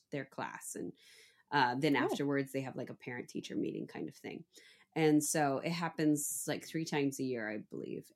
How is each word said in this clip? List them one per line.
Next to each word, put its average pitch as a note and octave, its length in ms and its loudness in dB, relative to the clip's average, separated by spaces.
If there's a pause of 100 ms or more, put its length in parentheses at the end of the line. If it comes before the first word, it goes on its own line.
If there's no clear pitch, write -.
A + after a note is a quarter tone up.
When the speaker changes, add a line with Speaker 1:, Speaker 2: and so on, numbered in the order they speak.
(100)
Speaker 1:
their C#3 140 -6
class. - 520 -10
And, - 160 -6 (600)
uh, B2+ 240 4
then C#3+ 220 4
Speaker 2:
Oh. D#4+ 100 4
Speaker 1:
afterwards, C#3 440 0
they C3+ 100 -2
have, C3 140 -8
like, C3 140 -6
a C3 40 -14
parent-teacher - 600 -8
meeting - 300 -2
kind - 220 -8
of - 80 -16
thing. - 280 -12 (500)
And D3+ 300 6
so C#3+ 340 2
it E3+ 140 -2
happens, D#3+ 760 0
like, - 180 -4
three D#3+ 180 -4
times C#3 360 0
a C3+ 40 -2
year, A#2 260 -2
I G#2+ 80 -4
believe. - 580 -10